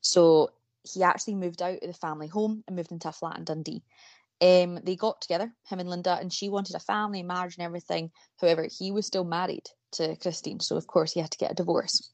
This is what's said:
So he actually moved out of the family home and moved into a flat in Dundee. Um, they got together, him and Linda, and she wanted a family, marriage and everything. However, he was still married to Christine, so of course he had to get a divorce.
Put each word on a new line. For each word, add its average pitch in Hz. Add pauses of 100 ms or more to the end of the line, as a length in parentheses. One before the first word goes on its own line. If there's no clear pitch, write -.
So 165 (300)
he -
actually 180
moved 180
out 180
of -
the 175
family 156
home 214
and 190
moved 170
into 170
a 156
flat 165
in 165
Dundee. 160 (560)
Um, 180
they 185
got 220
together, 196 (120)
him 185
and 180
Linda, 175
and 180
she -
wanted 196
a -
family, 208
marriage 175
and 175
everything. 170 (240)
However, 165
he 190
was 202
still 185
married 175 (240)
to 160
Christine, -
so -
of 160
course 160
he -
had 160
to -
get -
a -
divorce. -